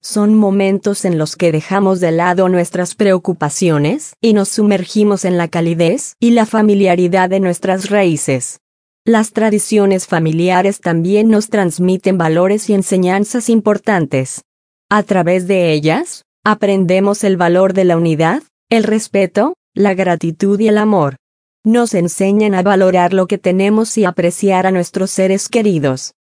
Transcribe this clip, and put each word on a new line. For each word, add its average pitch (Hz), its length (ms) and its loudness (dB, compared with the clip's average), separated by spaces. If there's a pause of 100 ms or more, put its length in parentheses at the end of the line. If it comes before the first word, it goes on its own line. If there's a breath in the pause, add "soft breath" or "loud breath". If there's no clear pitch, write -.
Son 214 320 0
momentos 196 680 0
en 175 120 0
los 156 200 -4
que 170 160 0
dejamos 190 480 -2
de 170 100 0
lado 180 380 0
nuestras 180 480 -2
preocupaciones 180 1200 -2
y 226 120 2
nos 196 160 2
sumergimos 208 760 0
en 180 140 0
la 170 80 -2
calidez 170 720 -2
y 233 120 2
la 233 140 4
familiaridad 190 880 2
de 196 80 0
nuestras 185 500 -2
raíces. 165 680 -2 (460)
Las 220 260 2
tradiciones 208 760 0
familiares 180 720 0
también 185 480 0
nos 214 220 2
transmiten 185 680 0
valores 175 500 0
y 208 60 2
enseñanzas 190 760 -2
importantes. 208 920 -2 (480)
A 208 140 0
través 180 420 0
de 180 260 2
ellas, 156 520 -2 (200)
aprendemos 196 800 0
el 196 140 0
valor 180 360 2
de 190 120 0
la 170 120 2
unidad, 165 460 0 (260)
el 226 140 0
respeto, 214 720 -2 (200)
la 196 200 0
gratitud 180 640 -2
y 220 80 0
el 214 120 2
amor. 185 360 0 (500)
Nos 226 300 2
enseñan 196 580 0
a 180 100 0
valorar 185 500 2
lo 185 160 0
que 196 100 -2
tenemos 202 580 0
y 214 80 2
apreciar 185 640 0
a 190 60 0
nuestros 185 400 -4
seres 190 360 -2
queridos. 160 640 -2 (160)